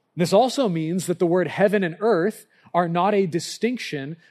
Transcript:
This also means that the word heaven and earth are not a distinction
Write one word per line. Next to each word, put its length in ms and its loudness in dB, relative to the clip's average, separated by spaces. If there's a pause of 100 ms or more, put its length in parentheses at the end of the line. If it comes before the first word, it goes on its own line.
(160)
This 160 0
also 360 4
means 380 -2
that 140 -4
the 60 4
word 200 2
heaven 380 2
and 160 -4
earth 460 0 (280)
are 140 2
not 260 2
a 120 2
distinction 880 -6 (140)